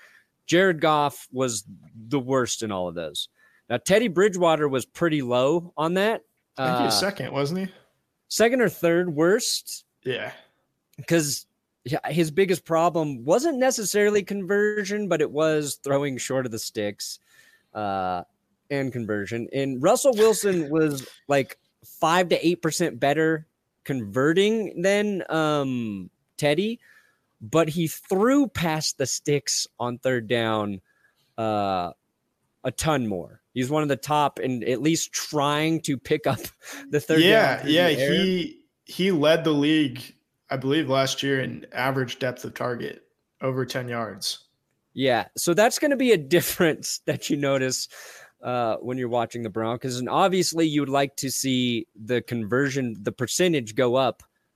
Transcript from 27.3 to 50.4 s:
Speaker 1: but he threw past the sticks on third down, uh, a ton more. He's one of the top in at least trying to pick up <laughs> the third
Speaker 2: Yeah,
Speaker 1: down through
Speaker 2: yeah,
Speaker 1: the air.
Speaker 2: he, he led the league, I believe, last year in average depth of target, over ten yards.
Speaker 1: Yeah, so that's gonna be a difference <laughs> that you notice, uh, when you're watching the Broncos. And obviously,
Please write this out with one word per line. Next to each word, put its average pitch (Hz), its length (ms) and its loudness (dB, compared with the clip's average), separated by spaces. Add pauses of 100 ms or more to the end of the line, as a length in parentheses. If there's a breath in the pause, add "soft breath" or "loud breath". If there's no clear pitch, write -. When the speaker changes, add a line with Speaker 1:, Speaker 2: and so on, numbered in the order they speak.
Speaker 1:
but 156 280 2
he 160 180 0
threw 247 600 2
past 156 500 -2
the 110 80 0
sticks - 600 -2 (120)
on 120 200 -4
third 123 300 -2
down, 110 520 0 (580)
uh, 101 520 -2 (760)
a 131 60 -2
ton 139 360 0
more. 90 340 -8 (140)
He's 127 160 -4
one 156 120 2
of 147 60 0
the 139 80 0
top 147 420 0
in 123 260 -4
at 120 180 0
least 156 300 0
trying 151 720 0
to 139 160 -2
pick 151 280 -2
up 135 120 0
<laughs> - 520 -16
the 147 100 0
third 160 220 4
Speaker 2:
Yeah, 185 340 6
Speaker 1:
down - 80 -10
through 143 80 0
Speaker 2:
yeah, 175 160 6
Speaker 1:
the 139 140 2
air. 139 100 2
Speaker 2:
he, 185 500 0 (220)
he 190 260 0
led 160 340 4
the 160 80 4
league, 147 480 2 (500)
I 139 60 -2
believe, 135 320 -2
last 135 340 0
year 139 180 0
in 123 320 -8
average 131 460 -2
depth 123 260 -6
of 120 100 -12
target, - 480 -6 (380)
over 131 260 -2
ten 127 220 -6
yards. 110 560 -8 (480)
Speaker 1:
Yeah, 120 340 2 (100)
so - 180 0
that's 220 240 4
gonna 285 180 2
be 247 160 4
a 190 60 6
difference 156 800 0
<laughs> - 80 -20
that 139 240 -2
you 151 60 0
notice, 135 520 0 (540 loud breath)
uh, 120 340 -2
when 127 220 -6
you're 127 100 -4
watching 120 340 -2
the 113 80 -6
Broncos. 117 480 -4
And 123 100 -4
obviously, 170 580 2